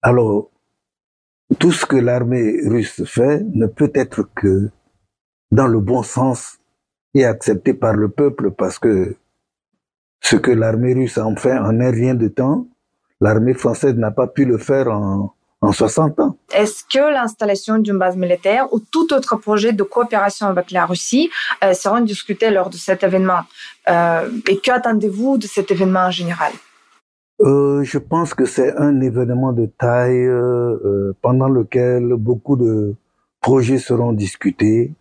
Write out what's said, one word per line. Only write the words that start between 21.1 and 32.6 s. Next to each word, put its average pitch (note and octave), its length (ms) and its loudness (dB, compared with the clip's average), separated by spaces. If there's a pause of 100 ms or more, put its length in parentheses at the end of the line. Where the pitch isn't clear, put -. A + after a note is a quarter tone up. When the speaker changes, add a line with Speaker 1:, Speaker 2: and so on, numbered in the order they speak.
Speaker 2:
euh, F#3+ 100 4
seront G#3 280 0
discutés G#3+ 500 -2
lors F#3+ 180 0
de F3 60 -16
cet F3+ 280 -4
événement ? F#3 380 0 (460)
Euh, E3+ 400 0 (220)
et G3 100 2
que B3+ 120 0
attendez-vous A#3 680 0
de G#3 100 -4
cet G3 240 -4
événement F#3 360 2
en F#3 40 0
général ? E3+ 400 -4 (920)
Speaker 1:
Euh, C#3+ 420 4
je C3+ 160 -4
pense E3 340 -2
que C3 120 0
c'est B2+ 300 0
un C#3+ 240 2
événement B2 540 0
de A#2 120 0 (120)
taille, B2 480 2
euh, A#2+ 960 0
pendant B2+ 260 2
lequel B2 680 0
beaucoup A#2+ 420 -2
de G#2+ 380 0 (440)